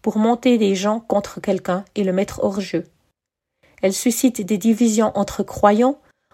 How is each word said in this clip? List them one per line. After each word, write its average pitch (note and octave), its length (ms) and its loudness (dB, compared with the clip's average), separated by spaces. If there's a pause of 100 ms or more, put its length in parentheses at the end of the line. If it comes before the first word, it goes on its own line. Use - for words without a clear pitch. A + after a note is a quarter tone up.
pour - 160 -4
monter A#3 400 2
des G3+ 180 2
gens G#3 240 -2
contre G3+ 420 -4
quelqu'un F#3 440 -4 (100)
et G3+ 100 -2
le F#3 100 -2
mettre G3 280 -4
hors G3+ 180 -2
jeu. E3+ 240 -6 (960)
Elle F#3+ 100 2
suscite A#3+ 480 0
des G3+ 180 -2
divisions A3 560 2
entre G3+ 280 -4
croyants G#3+ 580 2 (340)